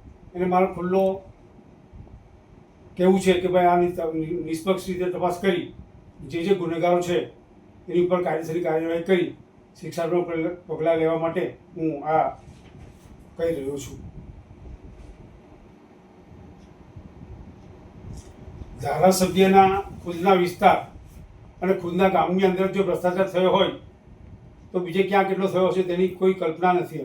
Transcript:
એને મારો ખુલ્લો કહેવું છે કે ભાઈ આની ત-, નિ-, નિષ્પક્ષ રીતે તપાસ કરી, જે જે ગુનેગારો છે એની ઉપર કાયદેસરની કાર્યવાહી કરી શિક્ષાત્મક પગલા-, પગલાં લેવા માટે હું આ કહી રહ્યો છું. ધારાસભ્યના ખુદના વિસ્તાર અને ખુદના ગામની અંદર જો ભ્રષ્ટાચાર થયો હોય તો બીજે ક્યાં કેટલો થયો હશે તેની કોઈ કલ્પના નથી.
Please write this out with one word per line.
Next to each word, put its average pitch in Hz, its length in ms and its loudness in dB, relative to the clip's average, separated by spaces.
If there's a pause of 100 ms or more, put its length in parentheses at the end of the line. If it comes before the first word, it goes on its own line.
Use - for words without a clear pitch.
(340)
એને 180 100 -4
મારો 185 300 2
ખુલ્લો 190 480 0 (1700)
કહેવું 185 240 4
છે 180 120 2
કે 180 160 0
ભાઈ 180 180 4
આની 175 260 4
ત-, 160 220 -6
નિ-, 160 300 -6
નિષ્પક્ષ 175 420 -4
રીતે 180 180 -4
તપાસ 175 340 -4
કરી, 180 340 -2 (540)
જે 165 160 -6
જે 196 120 2
ગુનેગારો 175 460 0
છે 170 180 -2 (720)
એની 175 180 2
ઉપર 175 160 0
કાયદેસરની 160 380 -4
કાર્યવાહી 165 420 -2
કરી 180 340 0 (440)
શિક્ષાત્મક 170 460 -2
પગલા-, 165 300 -4 (100)
પગલાં 160 300 0
લેવા 160 220 0
માટે 165 380 -4 (200)
હું 151 280 -4
આ - 240 0 (1080)
કહી 165 180 -2
રહ્યો 139 240 -8
છું. - 200 -14 (4000)
ધારાસભ્યના 190 1000 4 (240)
ખુદના 175 300 2
વિસ્તાર 175 420 4 (840)
અને 185 120 2
ખુદના 175 340 2
ગામની 185 340 2
અંદર 190 300 2
જો 190 120 0
ભ્રષ્ટાચાર 180 440 0
થયો 180 220 2
હોય 180 200 4 (1000)
તો 185 80 -2
બીજે 175 220 -2
ક્યાં 190 220 2
કેટલો 190 220 -2
થયો 180 220 2
હશે 180 140 0
તેની 180 260 0
કોઈ 185 260 0
કલ્પના 180 380 0
નથી. 160 320 -2